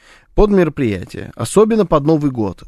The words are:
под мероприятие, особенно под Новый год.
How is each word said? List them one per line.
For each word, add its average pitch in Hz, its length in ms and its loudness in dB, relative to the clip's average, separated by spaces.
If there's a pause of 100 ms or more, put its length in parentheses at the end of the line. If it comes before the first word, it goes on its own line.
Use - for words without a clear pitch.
(360)
под 202 160 4
мероприятие, 147 840 -2
особенно 214 500 2
под 147 200 0
Новый 147 260 0
год. 107 360 -6